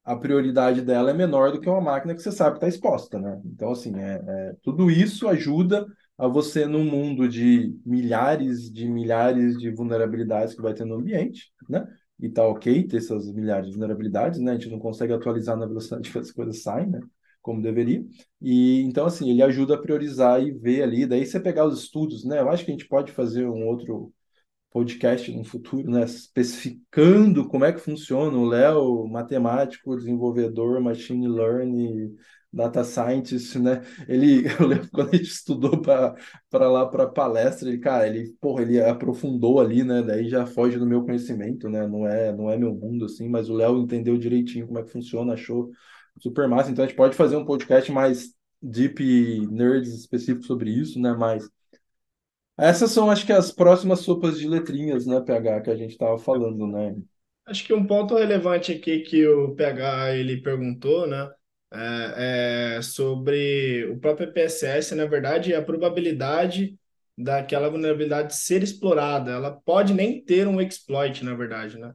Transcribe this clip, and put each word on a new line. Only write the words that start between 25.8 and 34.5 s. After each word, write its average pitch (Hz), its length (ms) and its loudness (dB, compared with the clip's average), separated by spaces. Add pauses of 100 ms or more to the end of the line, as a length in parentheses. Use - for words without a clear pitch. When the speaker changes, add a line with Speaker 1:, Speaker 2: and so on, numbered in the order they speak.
Speaker 1:
né? 120 140 2
Especificando 151 1400 4
como 131 180 2
é 160 60 4
que 170 80 -10
funciona 151 560 -4
o 120 100 2
Léo, 123 640 4
matemático, 123 880 -2
desenvolvedor, 120 840 -2
machine 123 460 -2
learning, 117 880 -2 (360)
data 117 320 -2
scientist, 123 760 -4
né? 123 260 0 (240)
Ele, 131 400 6
<laughs> - 120 -4